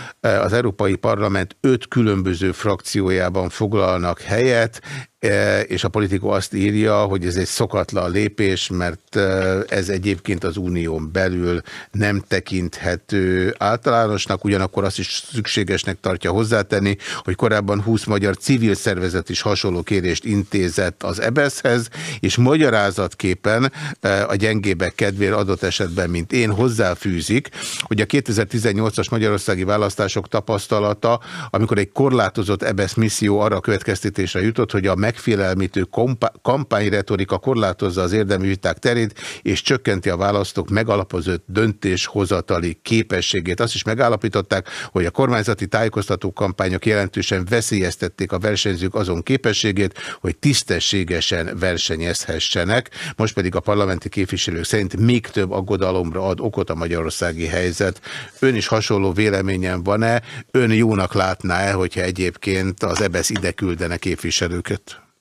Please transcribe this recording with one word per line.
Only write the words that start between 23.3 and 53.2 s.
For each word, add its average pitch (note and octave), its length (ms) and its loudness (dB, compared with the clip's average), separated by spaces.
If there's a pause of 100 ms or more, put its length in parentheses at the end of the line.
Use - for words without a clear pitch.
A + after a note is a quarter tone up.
e, G2+ 280 2
a G#2 80 0
gyengébbek G2 600 0
kedvére G2+ 400 0
adott G2 280 0
esetben, F2+ 460 -2
mint E2+ 240 -2
én, A#2 180 2
hozzáfűzik, G2+ 960 0 (320)
hogy G#2 200 0
a G#2 40 2
kétezer-tizennyolcas A2 1040 0
magyarországi G#2 540 0
választások G2+ 640 0
tapasztalata, G#2+ 920 0 (300)
amikor G#2+ 280 0
egy G2 140 0
korlátozott A2 720 2
ebesz G2 300 0
misszió G#2 460 2
arra G#2 160 2
a F#2 40 0
következtetésre G2 840 -2
jutott, A2 300 0
hogy F#2+ 160 0
a F#2+ 80 2
megfélemlítő G2 840 0
kompa-, A#2 500 0 (100)
kampányretorika G#2 960 0
korlátozza G2 640 0
az F2 100 0
érdemi G2 360 0
viták F#2+ 300 -2
terét, A#2 420 0 (220)
és - 200 0
csökkenti G2+ 480 0
a F2 80 0
választók G2 520 0
megalapozott F#2+ 800 0
döntéshozatali F#2 1300 0
képességét. F#2 800 0
Azt A#2 160 0
is G#2 80 -6
megállapították, G#2+ 840 0 (240)
hogy F2+ 140 2
a F2 60 -2
kormányzati A2+ 560 0
tájékoztató G#2 640 -2
kampányok F#2 520 -2
jelentősen G2 640 0
veszélyeztették F#2+ 840 -2
a F#2 80 -2
versenyzők F#2+ 560 -2
azon F2+ 280 -2
képességét, G#2 760 0 (240)
hogy F2+ 160 -4
tisztességesen F2 1200 0
versenyezhessenek. E2+ 1300 -2 (280)
Most G#2+ 160 0